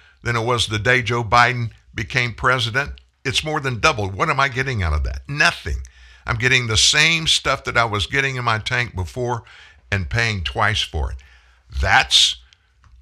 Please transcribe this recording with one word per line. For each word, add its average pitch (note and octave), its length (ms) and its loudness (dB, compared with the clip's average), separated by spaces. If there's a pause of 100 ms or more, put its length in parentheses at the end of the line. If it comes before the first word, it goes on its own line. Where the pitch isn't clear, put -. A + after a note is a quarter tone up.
(240)
than A#2+ 120 -2
it A2+ 100 0
was A#2+ 220 0
the G#2+ 120 -2
day B2+ 220 4
Joe A#2+ 220 -2
Biden A#2+ 480 4 (220)
became A#2+ 400 -4
president. B2+ 680 0 (240)
It's - 180 -2
more D3+ 160 -4
than C3 200 -4
double. A2 300 0
What G2 200 -2
am C#3 100 0
I C3+ 80 4
getting C3 340 -4
out E2 120 0
of C#2+ 100 2
that? - 240 -4
Nothing. C#3+ 500 -2 (480)
I'm A#2+ 120 -2
getting B2 300 2
the - 100 0
same D#3+ 480 2
stuff C3+ 380 0
that A#2+ 140 -2
I A#2 80 4
was G#2 200 -2
getting C3+ 300 -2
in B2 80 -6
my A2+ 160 2
tank A#2+ 360 -4
before A#2 480 -4 (480)
and G2 180 -2
paying A2 340 0
twice G#2 400 0
for C2+ 280 -4
it. - 60 -10 (640)
That's G#2+ 540 2 (680)